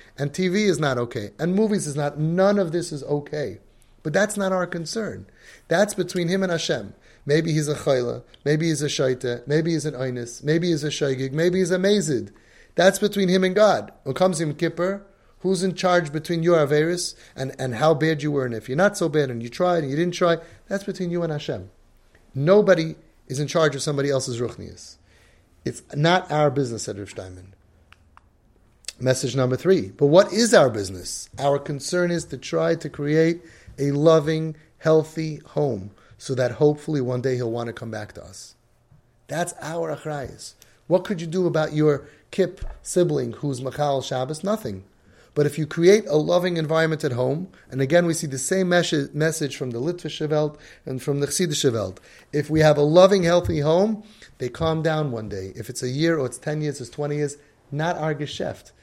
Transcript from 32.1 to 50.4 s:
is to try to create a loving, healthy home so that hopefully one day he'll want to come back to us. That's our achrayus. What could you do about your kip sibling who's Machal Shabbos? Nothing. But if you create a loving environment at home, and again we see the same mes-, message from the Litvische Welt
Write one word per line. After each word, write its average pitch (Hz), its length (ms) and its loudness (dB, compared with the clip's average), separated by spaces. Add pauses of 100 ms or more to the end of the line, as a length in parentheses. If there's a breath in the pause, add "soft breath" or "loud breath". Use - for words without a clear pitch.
is 170 160 -4
to 135 120 -12
try 165 380 -2
to 160 120 -8
create 156 540 2 (360 loud breath)
a 143 120 0
loving, 156 640 4 (220 soft breath)
healthy 156 640 0
home 113 460 -4 (280 soft breath)
so - 160 -6
that 123 180 0
hopefully 147 500 0
one 123 180 -2
day 131 140 -2
he'll 123 160 -2
want 117 160 -4
to 113 80 -8
come 113 160 -12
back 107 240 -10
to - 100 -16
us. - 300 -20 (720)
That's 175 320 -4
our 160 340 -6
achrayus. 139 600 -10 (320 soft breath)
What 185 180 2
could 190 160 -4
you 170 60 -8
do 180 200 0
about 156 280 0
your 151 340 2 (220 loud breath)
kip 180 340 -2 (180)
sibling 147 500 0
who's 135 280 -6
Machal 139 400 -2
Shabbos? 131 420 -6
Nothing. 160 420 -4 (500 soft breath)
But 147 100 2
if 143 140 -2
you 151 80 -2
create 190 400 4
a 151 100 2
loving 175 400 2
environment 160 480 0
at 135 80 -2
home, 131 360 -2 (220 loud breath)
and 131 120 -4
again 170 240 4
we 165 80 0
see 160 120 -6
the 135 120 -6
same 185 320 0
mes-, 165 420 0
message 151 440 -2
from 131 160 -6
the 117 80 -6
Litvische 151 500 -6
Welt 151 280 0 (280 loud breath)